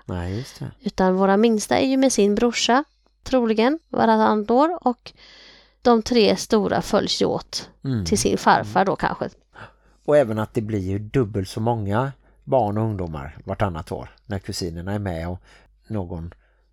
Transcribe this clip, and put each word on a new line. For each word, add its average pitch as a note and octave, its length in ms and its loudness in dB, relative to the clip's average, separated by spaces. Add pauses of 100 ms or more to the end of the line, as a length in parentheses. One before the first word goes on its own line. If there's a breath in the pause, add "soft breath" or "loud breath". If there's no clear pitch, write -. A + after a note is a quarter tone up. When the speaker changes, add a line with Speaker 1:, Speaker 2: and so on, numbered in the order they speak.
Speaker 1:
Nej, F#2 320 -6
just - 220 -12
det. C3 120 -10 (100)
Speaker 2:
Utan F#3 340 0
våra G3 220 4
minsta A3 400 2
är C4+ 100 2
ju C4 100 2
med C4 160 4
sin G3+ 220 2
brorsa, A#3+ 480 2 (400)
troligen, A#3+ 560 2 (100)
vartannat A3 600 2
år. D4+ 360 2
Och - 240 -4 (680 soft breath)
de A#3 200 4
tre G#3 340 4
stora - 460 0
följs - 400 -2
ju G3 40 4
åt - 440 -6 (140)
Speaker 1:
Mm. A#2+ 220 -2
Speaker 2:
till C3 120 0
sin - 200 0
farfar - 480 2
då F#3 100 -2
kanske. - 340 -6 (760 loud breath)
Speaker 1:
Och D3 120 4
även A2 220 2
att G#2+ 140 -4
det A#2+ 80 0
blir G#2+ 180 -4
ju F#2+ 200 -2
dubbelt G#2+ 500 -2
så - 100 -8
många A2+ 520 -2 (320)
barn A2 340 0
och A2 60 0
ungdomar E2+ 640 -6
vartannat F#2+ 460 -4
år - 240 -12 (100)
när G2 140 -8
kusinerna F#2 540 -8
är G#2 60 -4
med E2+ 300 -6
och F#2+ 100 -10 (480 soft breath)
någon F2 460 -8 (400)